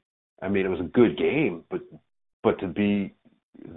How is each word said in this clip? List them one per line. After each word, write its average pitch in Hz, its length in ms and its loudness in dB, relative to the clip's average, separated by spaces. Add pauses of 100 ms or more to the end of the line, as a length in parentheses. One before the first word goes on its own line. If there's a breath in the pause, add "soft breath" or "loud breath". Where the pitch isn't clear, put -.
(420)
I 95 60 -6
mean, 98 180 0
it 95 40 -2
was 90 100 -2
a 90 40 -4
good 95 340 4
game, 92 520 0
but, - 120 -6 (600)
but 107 200 2
to 98 60 -4
be 101 460 0 (640)